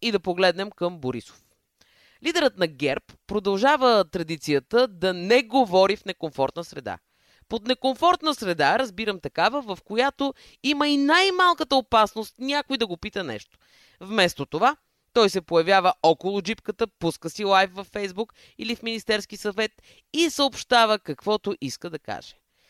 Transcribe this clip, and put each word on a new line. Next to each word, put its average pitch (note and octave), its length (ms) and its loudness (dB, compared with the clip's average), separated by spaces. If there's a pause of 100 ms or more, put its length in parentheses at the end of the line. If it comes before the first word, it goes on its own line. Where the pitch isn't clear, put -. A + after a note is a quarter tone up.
и A#3 100 -2
да G3 80 0
погледнем F#3 500 0
към F3 280 -6
Борисов. B2+ 440 -10 (840)
Лидерът D#4+ 340 0
на F3+ 80 0
герб C#3+ 460 -6 (140)
продължава G#3+ 760 2
традицията E3 840 -2
да F#3 260 -4
не G3 280 2
говори G#3 540 2
в - 80 -20
некомфортна E3 600 -6
среда. G#2+ 340 -12 (500)
Под G#3+ 180 -8
некомфортна D4 680 0
среда E3+ 440 0
разбирам G#3 420 -6
такава, G#3+ 420 -2
в G3+ 220 -10
която C4+ 500 -2 (280)
има D4 260 0
и D4 80 2
най-малката F4 800 2
опасност A3 640 0
някой C4+ 400 -4
да A3+ 80 -2
го F3 100 -8
пита G3+ 280 -8
нещо. A2 340 -12 (420)
Вместо F#3+ 460 0
това, A#3+ 300 0 (360)
той G#3+ 180 4
се F#3 100 -4
появява F3+ 640 2
около F#3 400 2
джипката, G#3+ 440 -6
пуска E3 440 -6
си G#3+ 140 -8
лайв F#3+ 300 2
във G3 160 -16
Facebook G3+ 420 -8 (260)
или A3+ 180 -6
в - 60 -18
Министерски A3 540 -4
съвет G#3 360 -4 (400)
и D#4+ 180 0
съобщава A#3 680 2
каквото G3+ 640 -4
иска C#3 300 -10
да D#3+ 80 -10
каже. - 360 -12 (360)